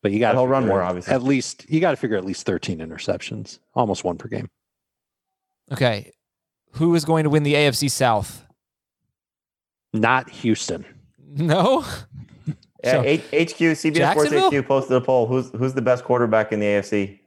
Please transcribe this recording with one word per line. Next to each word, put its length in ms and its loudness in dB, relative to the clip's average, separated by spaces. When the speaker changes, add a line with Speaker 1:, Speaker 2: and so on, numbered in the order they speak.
Speaker 1:
but 80 0
you 80 0
gotta 160 4
Speaker 2:
But 60 2
he'll 60 2
run 160 2
Speaker 1:
figure 120 0
Speaker 2:
more, 80 0
Speaker 1:
at, 60 -2
Speaker 2:
obviously. 260 -4
Speaker 1:
at 80 -2
least, 440 -2
you 120 0
gotta 180 0
figure 180 -4
at 100 -4
least 200 -8
thirteen 320 -4
interceptions, 800 -8
almost 300 -2
one 160 -4
per 100 -14
game. 200 -8
Speaker 3:
Okay. 400 -2
Who 200 2
is 120 2
going 180 2
to 80 2
win 100 2
the 140 0
A 120 4
F 80 2
C 140 -2
South? 560 0
Speaker 1:
Not 360 2
Houston. 560 -4
Speaker 3:
No? 540 2
Speaker 2:
Yeah, 100 2
Speaker 3:
So, 100 4
Speaker 2:
H-, 200 2
H 220 0
Q, 200 2
C 140 -2
B 120 -2
S 100 2
Sports 180 2
Speaker 3:
Jacksonville? 180 2
Speaker 2:
H 40 4
Q 120 0
posted 340 0
a 40 2
poll. 260 2
Who's, 240 -2
who's 220 -2
the 80 -2
best 220 0
quarterback 500 2
in 60 -2
the 80 0
A 100 2
F 80 0
C 420 -4